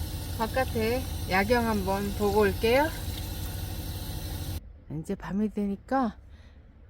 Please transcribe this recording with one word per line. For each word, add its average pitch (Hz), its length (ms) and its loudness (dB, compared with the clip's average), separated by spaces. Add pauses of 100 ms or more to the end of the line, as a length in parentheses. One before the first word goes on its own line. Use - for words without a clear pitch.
(380)
바깥에 233 640 0 (300)
야경 220 360 4
한번 196 360 2 (160)
보고 208 220 4
올게요. 226 440 6 (2250)
이제 190 160 -4
밤이 202 400 -2
되니까 208 600 0 (760)